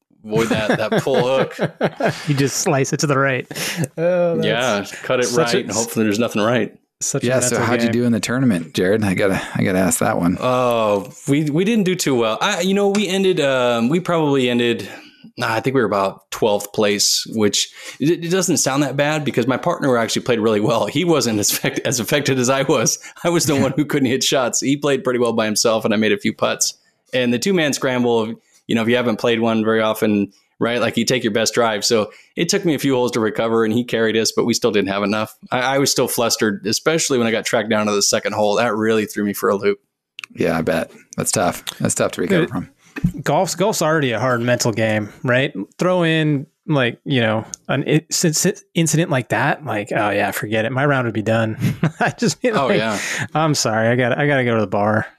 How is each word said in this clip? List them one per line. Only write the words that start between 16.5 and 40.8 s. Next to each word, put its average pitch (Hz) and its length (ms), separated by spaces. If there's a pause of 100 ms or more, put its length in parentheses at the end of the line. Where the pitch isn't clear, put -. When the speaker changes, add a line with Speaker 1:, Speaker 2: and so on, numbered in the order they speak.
Speaker 1:
place, 104 520 (100)
which 104 360 (280)
it, 156 260
it 165 60
doesn't 180 260
sound 139 260
that 135 140
bad 147 260
because 123 240
my 127 100
partner 147 400
actually 113 260
played 117 160
really 107 220
well. 107 260
He 151 180
wasn't 120 340
as 101 120
affect-, - 340
as 113 140
affected 135 400
as 123 100
I 135 140
was. 139 340 (260)
I 180 60
was 170 160
the 151 100
Speaker 3:
<laughs> 139 60
Speaker 1:
one 131 140
who 147 100
couldn't 143 240
hit 123 140
shots. 127 380
He 139 160
played 143 260
pretty 123 160
well 117 140
by 113 120
himself, 110 400
and 113 80
I 104 40
made 107 140
a 101 60
few 107 160
putts. - 400 (400)
And 123 180
the 120 80
two-man 160 340
scramble, 120 600 (340)
you - 80
know, 113 60
if 110 80
you 120 60
haven't 120 220
played 117 220
one 113 240
very 110 180
often, 107 520 (260)
right, 117 220
like, 110 160
you 117 80
take 127 180
your 113 80
best 110 220
drive. 110 320
So 107 260 (240)
it 170 140
took 175 160
me 165 80
a 127 60
few 139 160
holes 123 160
to 127 80
recover, 113 440
and 110 100
he 120 100
carried 113 340
us, 110 140
but - 140
we 117 100
still 113 160
didn't 98 180
have 101 140
enough. 107 340 (140)
I, 127 80 (160)
I - 20
was 139 140
still 127 160
flustered, 113 580
especially 143 540
when 117 80
I 113 40
got 107 140
tracked 110 240
down 107 160
to 104 80
the 101 80
second 101 320
hole. 104 220
That 110 200
really 110 300
threw 104 180
me 101 100
for 104 160
a 104 60
loop. 101 240 (560)
Speaker 3:
Yeah, 82 220
I 82 60
bet. 82 280 (240)